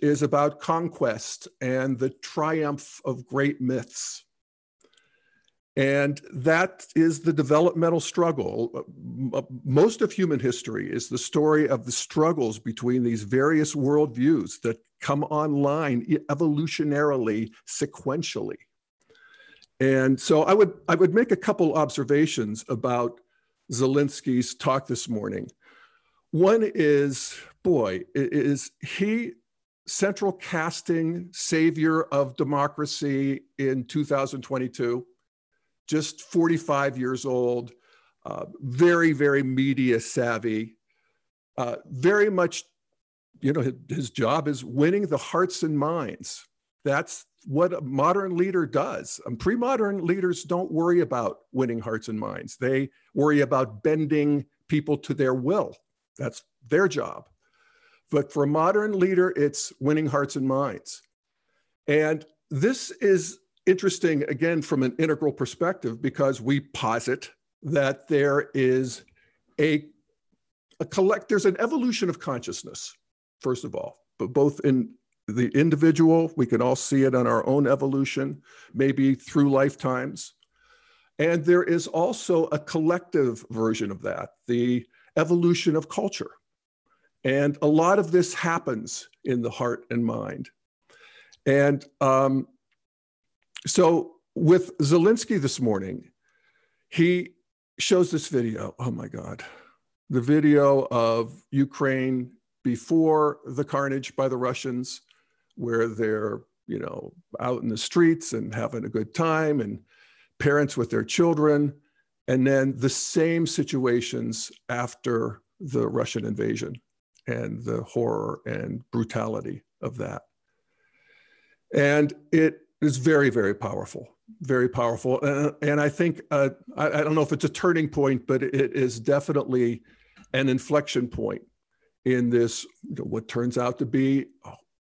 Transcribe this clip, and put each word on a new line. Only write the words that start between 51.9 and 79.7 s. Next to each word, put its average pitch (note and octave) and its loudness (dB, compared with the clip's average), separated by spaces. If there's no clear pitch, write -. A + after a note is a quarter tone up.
and A2 -4
minds. G2+ -10
They C3+ 0
worry D3 4
about C3 0
bending D3 2
people D3+ 0
to - -6
their C3+ 0
will. C#3+ -2
That's A#2+ -8
their F3+ 4
job. - -8
But C#3+ 0
for D3+ 0
a C#3 2
modern G3 2
leader, F#3 4
it's - -2
winning D3+ 2
hearts C#3 -2
and C3+ -2
minds. C3+ -4
And D3+ 2
this F#3+ 0
is G3 0
interesting, F3+ 2
again, D#3+ -2
from D3 0
an B2 0
integral D#3 0
perspective, C#3 -4
because C3+ 0
we C3+ 0
posit A#2+ -4
that C#3 -2
there C#3+ 2
is B2+ 0
a, D3+ 2
a D#3+ -6
collect-, G3 0
there's G3+ 0
an F#3+ 2
evolution A#3+ -2
of D#3+ -4
consciousness, - -10
first B2+ -2
of - -10
all, - -10
but G#2 -4
both C#3+ 2
in C3 2
the A#2+ 0
individual, D#3+ 4
we B2 2
can A#2 2
all B2+ 2
see C3+ 2
it C3+ 4
on B2 4
our A#2 2
own C#3 2
evolution, C#3 0
maybe C3+ 2
through C#3+ 2
lifetimes. C3+ -2